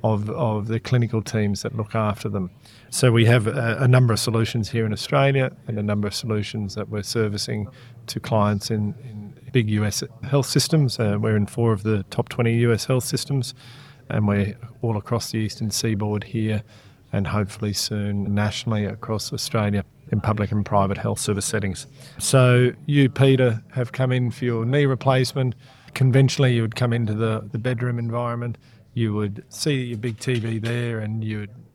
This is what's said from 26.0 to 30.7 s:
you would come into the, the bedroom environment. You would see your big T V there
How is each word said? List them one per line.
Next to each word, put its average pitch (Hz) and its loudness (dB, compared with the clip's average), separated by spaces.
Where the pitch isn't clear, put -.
you 117 2
would 110 -2
come 120 0
into 113 0
the, 110 -2
the 117 -4
bedroom 123 -2
environment. 117 -4
You 110 0
would 104 -4
see 135 -2
your 120 -8
big 113 -6
T 123 -2
V 113 -4
there 117 -4